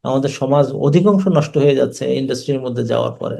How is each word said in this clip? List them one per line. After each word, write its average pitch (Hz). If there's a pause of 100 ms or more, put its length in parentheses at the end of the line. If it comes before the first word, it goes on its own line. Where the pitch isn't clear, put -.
আমাদের 135
সমাজ 135
অধিকাংশ 185
নষ্ট 151
হয়ে 139
যাচ্ছে 127
এই 131
ইন্ডাস্ট্রির 135
মধ্যে 120
যাওয়ার 117
পরে। -